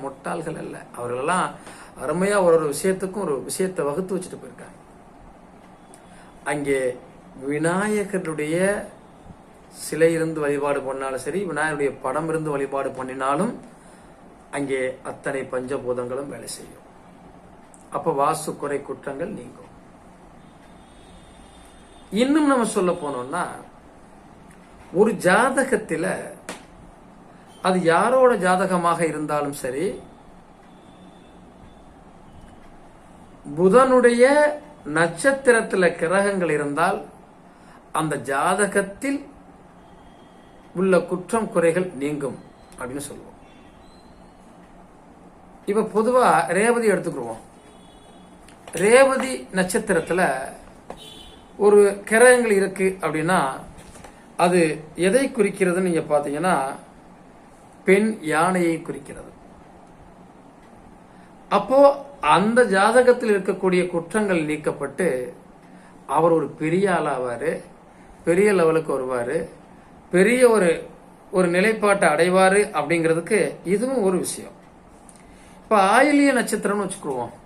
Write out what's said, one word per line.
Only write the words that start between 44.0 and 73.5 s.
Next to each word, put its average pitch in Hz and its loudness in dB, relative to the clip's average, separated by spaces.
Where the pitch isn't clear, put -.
இப்ப 208 0
பொதுவா 240 4
ரேவதி 233 2
எடுத்துக்கிடுவோம். 143 -6
ரேவதி 262 4
நட்சத்திரத்துல 185 -2
ஒரு 208 8
கிரகங்கள் 233 6
இருக்கு 190 0
அப்படின்னா 160 0
அது 180 4
எதை 254 4
குறிக்கிறதுன்னு 190 0
நீங்க 160 0
பாத்தீங்கன்னா 147 0
பெண் 202 4
யானையை 170 0
குறிக்கிறது. - -14
அப்போ 190 2
அந்த 220 4
ஜாதகத்தில் 233 4
இருக்கக்கூடிய 190 0
குற்றங்கள் 180 -2
நீக்கப்பட்டு 147 -6
அவர் 165 4
ஒரு 139 -2
பெரிய 180 0
ஆளாவாரு, 131 -4
பெரிய 185 4
லெவலுக்கு 160 2
வருவாரு, 127 -4
பெரிய 214 4
ஒரு, 185 4
ஒரு 185 4
நிலைப்பாட்டை 202 2
அடைவாரு 185 4
அப்படிங்கிறதுக்கு 165 0